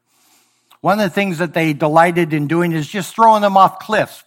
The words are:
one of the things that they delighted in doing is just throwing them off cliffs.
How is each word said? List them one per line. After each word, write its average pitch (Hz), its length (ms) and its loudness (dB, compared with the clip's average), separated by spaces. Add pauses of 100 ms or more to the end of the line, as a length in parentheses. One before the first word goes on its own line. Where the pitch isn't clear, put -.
(800)
one 190 180 0
of 202 100 0
the - 60 -10
things 196 240 -4
that 165 160 -6
they 160 180 0
delighted 165 580 0
in 147 140 -4
doing 165 280 -2
is 151 140 -6
just - 280 -10
throwing 220 260 4
them 196 160 2
off 185 220 4
cliffs. 202 480 -4